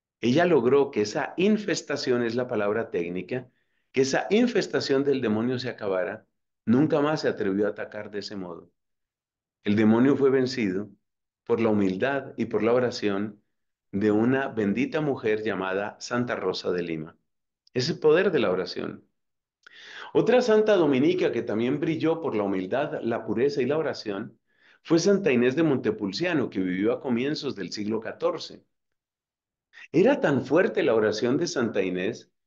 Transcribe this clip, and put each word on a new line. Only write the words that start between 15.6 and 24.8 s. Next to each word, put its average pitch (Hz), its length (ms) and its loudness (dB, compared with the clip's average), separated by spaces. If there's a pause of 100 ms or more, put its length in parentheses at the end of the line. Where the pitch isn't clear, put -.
Santa 120 360 -4
Rosa 92 340 -4
de 90 120 -2
Lima. 80 360 -8 (560)
Ese 135 220 -2
poder 175 340 4
de 151 80 0
la 101 120 2
oración. 90 540 -6 (1080)
Otra 226 260 6
santa 214 360 4
dominica 151 540 2
que 117 120 -2
también 120 360 -2
brilló 160 420 -2
por 123 140 -4
la 104 100 0
humildad, 104 580 -4
la 113 240 -4
pureza 131 340 0
y 120 60 -2
la 147 100 0
oración 117 640 -6 (460)